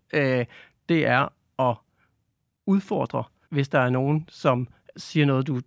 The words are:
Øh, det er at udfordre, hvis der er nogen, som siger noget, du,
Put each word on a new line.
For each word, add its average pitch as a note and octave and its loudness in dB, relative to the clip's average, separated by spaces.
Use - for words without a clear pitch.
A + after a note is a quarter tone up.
Øh, C3 0
det E3 2
er B2 2
at B2 0
udfordre, D3+ -2
hvis C#3 -2
der D3 2
er B2+ 2
nogen, C#3 0
som B2+ -2
siger - 0
noget, C3+ 0
du, C3 -4